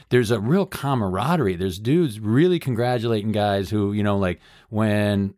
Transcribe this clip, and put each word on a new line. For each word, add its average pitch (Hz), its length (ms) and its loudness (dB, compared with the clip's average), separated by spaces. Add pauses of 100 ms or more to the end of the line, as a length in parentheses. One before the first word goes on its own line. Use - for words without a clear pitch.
there's 123 220 2
a 113 80 0
real 160 260 0
camaraderie. 113 920 -2
There's 92 220 -4
dudes 123 400 0
really 147 400 2
congratulating 117 760 -2
guys 101 360 0
who, 101 220 0
you 104 120 -2
know, 101 140 2
like, 92 220 -2 (300)
when 104 680 0